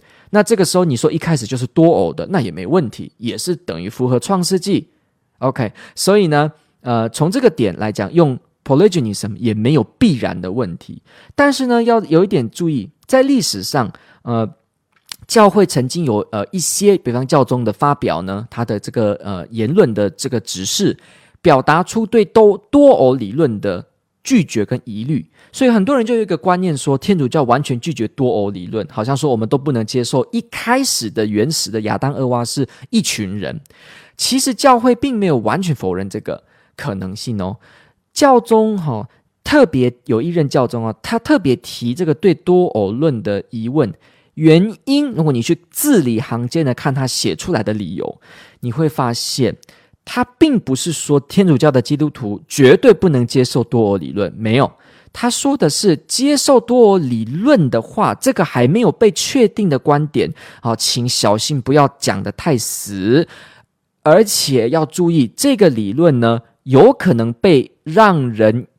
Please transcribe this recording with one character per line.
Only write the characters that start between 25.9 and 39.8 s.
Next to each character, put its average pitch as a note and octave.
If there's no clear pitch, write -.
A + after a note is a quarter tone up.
人 A#3
就 A#3+
有 A3+
一 G#3+
个 F3
观 F3+
念 F3+
说， C3+
天 G3
主 C3+
教 D3
完 A#2+
全 A#2+
拒 D#3+
绝 A2
多 B2+
偶 G#2
理 F2+
论， G#2
好 A2
像 C#3
说 C#3
我 A#2+
们 A2
都 C#3+
不 C#3
能 A2+
接 B2
受 B2+
一 A#3
开 B3+
始 A#2
的 A2
原 G#2+
始 D3+
的 A2
亚 G#2
当、 C3+
厄 C3
娃 A#2+
是 C3+
一 A3+
群 G#2
人。 D2
其 -
实 C4
教 B3+
会 B3
并 B3
没 G3+
有 C#3+
完 A2+
全 F3
否 F#2
认 F#2+
这 A2
个 -
可 A2
能 F#2+
性 A2
哦。 F#2+
教 C4+
宗， A3
哈， A#2+
特 C#4+
别 B2